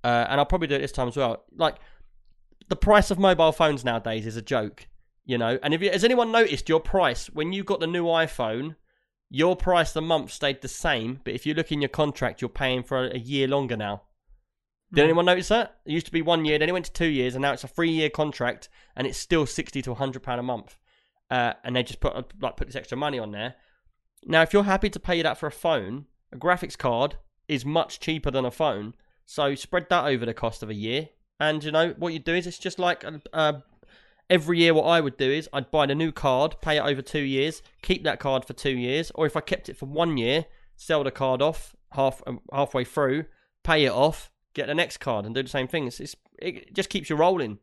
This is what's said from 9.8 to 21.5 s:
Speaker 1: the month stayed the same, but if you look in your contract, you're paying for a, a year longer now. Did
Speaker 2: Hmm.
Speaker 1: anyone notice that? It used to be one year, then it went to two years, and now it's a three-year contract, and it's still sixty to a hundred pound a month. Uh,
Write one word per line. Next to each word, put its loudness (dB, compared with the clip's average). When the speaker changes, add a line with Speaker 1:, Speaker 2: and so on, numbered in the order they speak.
Speaker 1:
the -4
month 0
stayed -4
the -10
same, -2
but -8
if -6
you 0
look -2
in -2
your 0
contract, -2
you're -4
paying -2
for -2
a, -6
a -6
year -2
longer 0
now. -6
Did 6
Speaker 2:
Hmm. 10
Speaker 1:
anyone 6
notice 4
that? 2
It -6
used -2
to -14
be 0
one 2
year, 2
then 2
it 0
went -4
to -12
two 0
years, 0
and -2
now 2
it's -8
a -14
three-year 0
contract, -4
and -4
it's -6
still 0
sixty -8
to -8
a -6
hundred -6
pound -6
a -8
month. -8
Uh, 0